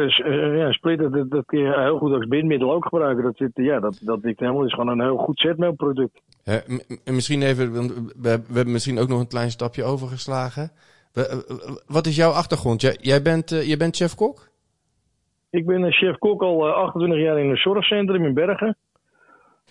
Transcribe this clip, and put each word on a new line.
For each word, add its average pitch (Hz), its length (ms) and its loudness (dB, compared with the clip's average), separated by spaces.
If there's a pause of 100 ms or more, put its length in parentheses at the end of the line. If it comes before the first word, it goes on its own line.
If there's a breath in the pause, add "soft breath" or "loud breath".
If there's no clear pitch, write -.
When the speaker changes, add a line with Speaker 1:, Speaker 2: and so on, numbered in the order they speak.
Speaker 1:
eh, 139 60 0
s-, 131 100 2
eh, 147 380 0
ja, 160 80 2
een 135 80 0
splitter, 156 380 0
dat, 135 200 -2
dat 143 140 0
kun 151 140 -2
je 139 200 2
heel 143 180 2
goed 147 160 0
als 117 140 0
bindmiddel 143 460 2
ook 170 100 0
gebruiken. 139 400 0
Dat 120 140 -2
zit, 131 160 -2
ja, 135 260 0
dat, 101 220 -4
dat 107 200 -2
dikt 113 180 -4
helemaal, 131 260 0
is 117 80 -2
gewoon 120 140 -2 (120)
een - 60 2
heel 131 120 2
goed 139 220 -2
zetmeelproduct. 156 840 0 (220)
Speaker 2:
Hè, 107 140 0 (100)
m-, 123 60 -6 (140)
m-, - 260 -8
misschien 139 280 0
even, 127 320 2
want 123 200 -2
we, 117 180 -8 (360)
we 123 80 -10
hebben 120 160 2
misschien 120 280 -2
ook 123 80 2
nog 123 120 0
een 123 80 -2
klein 120 240 -2
stapje 120 320 -4
overgeslagen. 131 880 -4 (420 soft breath)
We, 131 140 -2
eh, 131 100 -6 (500)
wat 156 180 0
is 156 100 0
jouw 165 160 6
achtergrond? 143 500 0
Jij, 131 200 2
jij 135 200 4
bent, 160 300 0
eh, 160 160 -2
jij 151 100 0
bent 165 180 0
chef-kok? 214 540 -2 (1000)
Speaker 1:
Ik 170 160 -2
ben, 180 180 2
eh, 170 80 2
chef-kok 190 500 2
al, 165 260 2
eh, 156 60 2
achtentwintig 170 500 0
jaar 156 160 2
in 139 100 2
een 127 80 2
zorgcentrum 196 680 2
in 139 80 2
Bergen. 190 440 0 (920 soft breath)